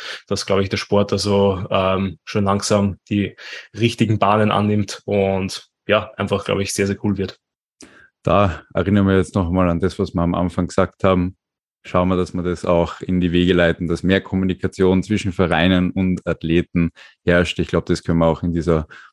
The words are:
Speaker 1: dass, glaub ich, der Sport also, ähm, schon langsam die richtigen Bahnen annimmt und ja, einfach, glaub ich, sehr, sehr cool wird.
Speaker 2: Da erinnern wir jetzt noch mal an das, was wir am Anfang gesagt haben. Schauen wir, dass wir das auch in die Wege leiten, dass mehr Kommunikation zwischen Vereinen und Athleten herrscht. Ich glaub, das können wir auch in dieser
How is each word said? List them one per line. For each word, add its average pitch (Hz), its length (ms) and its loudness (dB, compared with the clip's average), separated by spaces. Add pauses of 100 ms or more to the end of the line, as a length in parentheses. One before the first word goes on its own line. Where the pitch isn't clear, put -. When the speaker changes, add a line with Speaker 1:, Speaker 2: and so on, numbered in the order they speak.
(280)
Speaker 1:
dass, - 180 -4
glaub 98 160 2
ich, 98 80 -4
der 101 80 -2
Sport 101 340 0
also, 98 580 0
ähm, 95 540 0
schon 104 220 -2
langsam 98 520 0 (120)
die 101 260 -2 (420)
richtigen 110 420 2
Bahnen 104 320 4
annimmt 104 520 0
und 95 640 -2 (180)
ja, 101 300 0
einfach, 98 300 -2
glaub 98 160 0
ich, 98 120 -6
sehr, 98 140 0
sehr 98 160 -4
cool 101 140 0
wird. 95 240 -6 (840)
Speaker 2:
Da 87 360 2 (120)
erinnern 98 320 2
wir 95 120 4
jetzt - 180 0
noch 90 160 0
mal 92 180 2
an 85 120 -2
das, 92 180 -2
was 95 140 -4
wir 85 80 -2
am 85 120 0
Anfang 87 340 -2
gesagt - 360 -2
haben. 92 320 0 (500)
Schauen 90 220 0
wir, 92 80 0
dass 90 180 -2
wir 90 80 -6
das 87 220 -4
auch 85 380 0
in 92 180 -2
die 90 140 0
Wege 90 180 4
leiten, 85 380 2
dass 82 120 -4
mehr 95 200 2
Kommunikation 92 800 0
zwischen 101 300 -4
Vereinen 90 580 2
und 92 340 -2
Athleten 85 640 0 (340)
herrscht. 87 340 2
Ich 85 80 -4
glaub, 85 180 -2
das 87 160 -2
können 85 180 0
wir 82 80 4
auch 80 140 0
in 87 120 -2
dieser 80 340 0 (260)